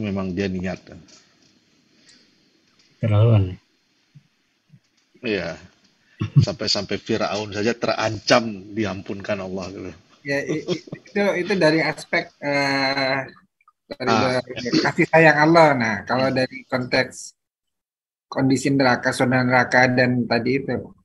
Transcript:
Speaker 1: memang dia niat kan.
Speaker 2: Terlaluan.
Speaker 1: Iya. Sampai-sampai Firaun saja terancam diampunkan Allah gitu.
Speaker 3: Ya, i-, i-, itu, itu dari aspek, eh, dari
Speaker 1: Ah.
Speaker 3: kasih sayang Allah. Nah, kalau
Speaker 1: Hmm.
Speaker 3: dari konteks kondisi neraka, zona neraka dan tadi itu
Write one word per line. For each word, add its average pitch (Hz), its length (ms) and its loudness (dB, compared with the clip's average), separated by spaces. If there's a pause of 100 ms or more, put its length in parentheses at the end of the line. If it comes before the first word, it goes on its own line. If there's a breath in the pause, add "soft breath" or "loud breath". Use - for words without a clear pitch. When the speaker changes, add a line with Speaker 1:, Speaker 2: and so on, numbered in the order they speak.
Speaker 1:
memang 95 320 -6
dia 98 160 -4
niat 92 320 -8
kan. 87 160 -20 (2000 soft breath)
Speaker 2:
Terlaluan. 104 560 2 (1700)
Speaker 1:
Iya. 90 320 -4 (680)
Sampai-sampai 101 800 -2
Firaun 104 480 -4
saja 104 240 -2
terancam 110 720 0 (240)
diampunkan 98 720 -6
Allah 92 320 -8
gitu. 92 160 -12 (320)
Speaker 3:
Ya, 139 160 -4
i-, 147 240 -4
i-, 175 240 -6
itu, - 360 -6 (120)
itu 180 240 -4
dari 156 240 4
aspek, 160 560 -4
eh, 139 880 -2 (640)
dari 127 160 -8
Speaker 1:
Ah. 113 320 2 (480)
Speaker 3:
kasih 156 240 0
sayang 160 320 8
Allah. 160 320 6
Nah, 113 200 -2 (120)
kalau 131 240 0
Speaker 1:
Hmm. 131 80 -2
Speaker 3:
dari 131 240 -4
konteks 123 720 -4 (960)
kondisi 131 400 0
neraka, 131 400 2
zona 127 320 2
neraka 127 480 4
dan 123 320 2
tadi 120 400 0
itu 120 160 -4 (260)